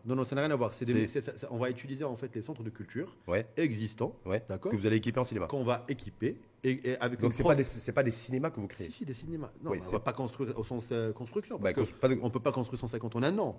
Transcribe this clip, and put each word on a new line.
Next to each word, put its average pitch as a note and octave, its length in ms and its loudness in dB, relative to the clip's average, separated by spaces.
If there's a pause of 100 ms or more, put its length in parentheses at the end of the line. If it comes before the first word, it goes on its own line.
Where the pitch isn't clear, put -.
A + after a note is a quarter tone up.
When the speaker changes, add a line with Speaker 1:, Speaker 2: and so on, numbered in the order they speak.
Speaker 1:
non, A#2+ 120 0
non, C3 80 2
ça B2 100 -4
n'a C#3 80 2
rien D#3 80 2
à D3 60 2
voir. A#2 180 2
C'est - 100 -4
des, A2+ 220 4
Speaker 2:
C'est B2 160 -2
Speaker 1:
c'est, B2 100 -6
ça, - 60 -12
ça, - 120 -10
on B2+ 60 -4
va B2+ 140 0
utiliser C3+ 340 -6
en C3 120 -4
fait B2 180 -8
les A2 80 -4
centres C3 200 -8
de A2+ 60 -6
culture A#2 480 -8 (100)
Speaker 2:
Ouais. G2+ 200 2 (100)
Speaker 1:
existants, A2 580 0 (120)
Speaker 2:
Ouais. G2+ 240 0
Speaker 1:
d'accord, G2 200 -2
Speaker 2:
Que A#2 60 2
vous G2+ 100 2
allez G#2+ 100 6
équiper A2+ 220 2
en B2+ 60 4
cinéma. G2+ 220 -2
Speaker 1:
qu'on C3+ 180 0
va A#2 240 2
équiper A#2+ 480 -2 (260)
et, C3 280 2
et B2+ 100 0
avec B2 200 0
Speaker 2:
Donc A#2+ 100 6
Speaker 1:
une A2 80 -2
Speaker 2:
c'est B2+ 40 2
Speaker 1:
pro- D3 100 6
Speaker 2:
pas - 40 12
des, C#3 80 4
c'est - 280 -2
pas C#3+ 100 4
des B2 80 4
cinémas B2+ 400 2
que C3+ 100 -8
vous G2 80 -2
créez. - 200 -8
Speaker 1:
Si, - 40 -10
si, - 140 -6
des C3+ 80 -6
cinémas. D#3 360 -8 (140)
Non, D#3+ 60 -2
Speaker 2:
Oui, F#2 100 0
Speaker 1:
on F2+ 40 -8
Speaker 2:
c'est - 80 -4
Speaker 1:
va - 80 2
pas B2+ 120 -2
construire B2+ 460 -2
au A2+ 40 -2
sens, A2+ 300 -4
euh, A2+ 220 0
construction, E3+ 440 -6
Speaker 2:
Bah, F#2+ 140 2
Speaker 1:
parce B2 160 2
que - 60 -8
Speaker 2:
cons-, - 60 -10
pas C3 80 6
de B2+ 120 4
Speaker 1:
on A#2+ 80 0
peut A2+ 100 0
pas B2 140 2
construire B2 260 -2
cent B2 100 -4
cinquante A2+ 280 -4
en A#2 60 2
un E3+ 160 2
an. D3+ 200 0